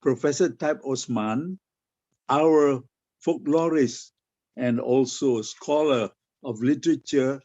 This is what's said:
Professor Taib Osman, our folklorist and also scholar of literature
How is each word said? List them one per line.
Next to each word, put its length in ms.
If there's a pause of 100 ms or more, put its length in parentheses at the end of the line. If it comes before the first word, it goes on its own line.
Professor 480
Taib 360
Osman, 720 (680)
our 540 (420)
folklorist 880 (440)
and 240
also 640
scholar 680 (340)
of 180
literature 840